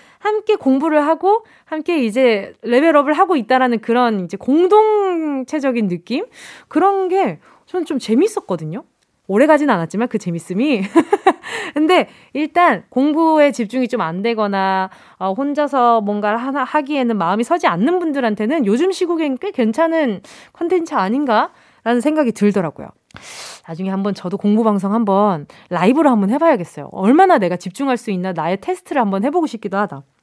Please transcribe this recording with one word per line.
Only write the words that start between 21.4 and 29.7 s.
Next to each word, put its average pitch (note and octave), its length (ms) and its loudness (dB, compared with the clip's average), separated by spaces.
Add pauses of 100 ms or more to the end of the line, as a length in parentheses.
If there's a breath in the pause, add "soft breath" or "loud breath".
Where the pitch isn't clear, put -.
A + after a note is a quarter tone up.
생각이 D4+ 320 0
들더라고요. G3+ 540 -2 (800 loud breath)
나중에 E3+ 220 -8
한번 G3 240 -2
저도 F#3 240 -6
공부 G#3 260 2
방송 G3+ 300 0
한번 G3+ 520 0 (240 loud breath)
라이브로 A#3 400 4
한번 G3+ 200 2
해봐야겠어요. A#3 640 0
얼마나 D4+ 460 4
내가 F3+ 200 0
집중할 B3+ 400 -4
수 A3+ 140 -8
있나 F#3 220 -4
나의 E3+ 260 -2
테스트를 D#4+ 420 -4
한번 G3 220 -2
해보고 D#4 240 0
싶기도 G3 300 -8